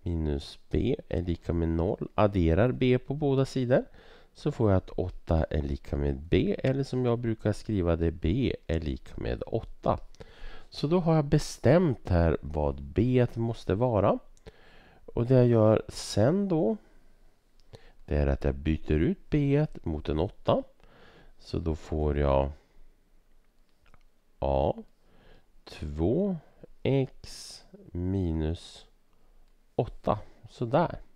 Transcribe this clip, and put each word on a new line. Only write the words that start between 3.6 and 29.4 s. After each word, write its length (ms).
så 180
får 200
jag 60
att 120
åtta 600
är 120
lika 360
med 220
b, 440
eller 200
som 220
jag 140
brukar 340
skriva 420
det, 160
b 440
är 120
lika 380
med 280
åtta. 540
Så 180
då 120
har 160
jag 100
bestämt 840
här 320
vad 400
b 520
måste 420
vara. 440
Och 200
det 100
jag 120
gör 400
sen 600
då, 300
det 100
är 120
att 160
jag 120
byter 360
ut 380
b 360
mot 260
en 100
åtta. 440
Så 200
då 160
får 420
jag 340
a 340
två 720
x 760
minus 920